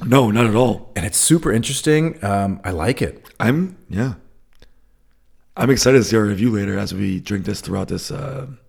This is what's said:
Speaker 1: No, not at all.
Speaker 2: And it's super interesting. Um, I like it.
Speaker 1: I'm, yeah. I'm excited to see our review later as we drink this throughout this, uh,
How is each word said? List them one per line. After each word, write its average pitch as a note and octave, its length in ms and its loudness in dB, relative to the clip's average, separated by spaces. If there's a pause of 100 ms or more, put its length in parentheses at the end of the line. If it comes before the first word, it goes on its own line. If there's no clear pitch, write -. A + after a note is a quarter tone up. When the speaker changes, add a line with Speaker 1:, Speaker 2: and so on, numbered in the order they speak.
Speaker 1:
No, B2 240 4
not A2+ 160 2
at G#2 80 0
all. A2+ 420 0
Speaker 2:
And E2 80 -6
it's - 140 -4
super D#3+ 340 2
interesting. D3+ 720 0
Um, G2+ 400 0
I G2+ 60 -6
like F2+ 320 -2
it. - 240 -6 (140)
Speaker 1:
I'm, D#3+ 360 0 (140)
yeah. A#2 240 -4 (1400)
I'm A#2+ 140 0
excited C3 280 6
to A2+ 60 4
see A2 120 0
our A2 80 4
review G#2 260 2
later G2 280 -2
as G2 160 -6
we F#2+ 260 -4
drink G2 240 -6
this G2 160 -6
throughout F#2+ 280 -6
this, - 220 -8
uh, - 360 -10 (220)